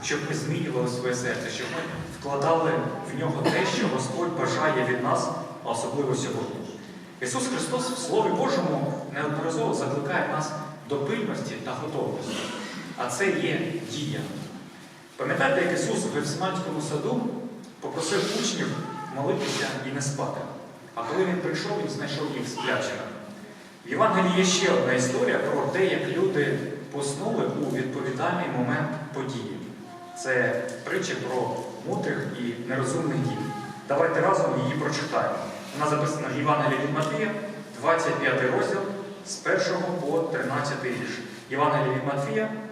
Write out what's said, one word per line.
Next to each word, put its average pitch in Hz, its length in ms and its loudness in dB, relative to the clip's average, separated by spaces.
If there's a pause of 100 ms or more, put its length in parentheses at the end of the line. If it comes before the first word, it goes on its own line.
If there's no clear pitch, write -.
щоб 147 140 0 (100)
ми 151 80 -2
змінювали 127 520 0
своє 123 260 0
серце, 123 400 -2
щоб 123 120 -4 (100)
ми 165 60 -4 (380)
вкладали 147 500 4 (440)
в 143 40 -4
нього 156 240 0
те, - 240 4 (100)
що - 180 2
Господь 170 440 0
бажає 151 500 2
від - 160 2
нас, - 240 2 (360)
особливо 135 500 0
сьогодні. - 420 -2 (640)
Ісус 254 260 -2
Христос 247 440 0
в - 80 -4
Слові - 300 4
Божому - 640 2 (220)
неодноразово 151 600 0
закликає 143 540 0
нас 147 220 -2 (380)
до 143 80 0
пильності 151 580 -2 (100)
та - 60 -6
готовності. - 680 -4 (600)
А - 140 -2
це - 160 2
є - 340 2 (300)
дія. - 300 -2 (960)
Пам'ятаєте, 175 460 4
як 180 180 2
Ісус - 240 2
в - 100 -2
Гефсиманському 156 680 0 (100)
саду 208 360 0 (540)
попросив 190 600 0
учнів - 280 0 (480)
молитися 139 500 0 (240)
і 135 40 -6
не 139 80 -2
спати? - 380 -4 (540)
А 117 80 -4
коли 185 220 2
Він 185 120 0
прийшов, 175 360 -2 (100)
Він - 80 -2
знайшов - 360 -4 (120)
їх 120 100 -4
сплячими. - 540 -2 (840)
В 117 40 -6
Євангелії 180 480 6
є 185 60 8
ще - 280 6
одна 127 200 6
історія 123 460 4
про - 240 2
те, 185 240 4
як - 300 2
люди 156 420 4 (340)
поснули 143 520 0
у 143 320 0
відповідальний 131 680 0 (120)
момент 127 300 2 (260)
події. 120 420 -4 (680)
Це 123 400 2 (220)
притча - 280 -2 (160)
про 123 280 0 (320)
мудрих - 300 0 (220)
і 120 280 -4
нерозумних 143 480 0
дів. 113 220 2 (500)
Давайте 139 320 4
разом 185 300 4 (120)
її 127 120 0
прочитаємо. - 640 0 (420)
Вона 151 120 2
записана 147 440 2
в 135 40 0
Євангелії 147 440 4
від 143 120 0
Матвія, - 360 0 (500)
двадцять 165 340 4
п'ятий 131 360 2
розділ, - 300 2 (460)
з - 80 -6
першого 175 480 2
по 156 360 0
тринадцятий - 720 0
вірш. - 280 -4 (320)
Євангеліє 139 440 4
від 127 100 0 (100)
Матвія 220 340 0 (240)